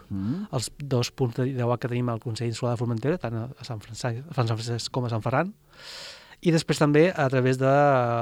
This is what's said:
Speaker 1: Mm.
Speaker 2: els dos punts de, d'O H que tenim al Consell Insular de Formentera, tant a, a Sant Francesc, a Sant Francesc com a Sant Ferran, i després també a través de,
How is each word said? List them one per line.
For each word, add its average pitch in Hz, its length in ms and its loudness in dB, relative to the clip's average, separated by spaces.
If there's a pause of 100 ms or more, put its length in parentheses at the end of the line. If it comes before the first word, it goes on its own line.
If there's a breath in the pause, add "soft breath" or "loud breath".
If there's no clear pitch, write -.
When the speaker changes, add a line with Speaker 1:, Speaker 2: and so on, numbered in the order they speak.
Speaker 1:
Mm. 113 440 -4
Speaker 2:
els 120 260 -4
dos 135 320 -2
punts 120 260 -2
de, 127 180 -2
d'O 120 180 0
H 120 80 0
que 127 80 -4
tenim 123 200 -2
al 113 120 -4
Consell 117 280 -4
Insular 120 260 -2
de 113 40 -4
Formentera, 120 400 0
tant 117 160 -6
a, 113 140 -6 (100)
a 117 60 -16
Sant 107 160 -10
Francesc, 117 500 -8
a - 40 -12
Sant 117 140 0
Francesc 113 420 -4
com 127 140 -2
a 117 60 -4
Sant 110 120 -2
Ferran, 147 300 0 (920 loud breath)
i 175 80 4
després 160 280 2
també 156 360 6
a 139 140 2
través 131 300 2
de, 135 140 4 (500)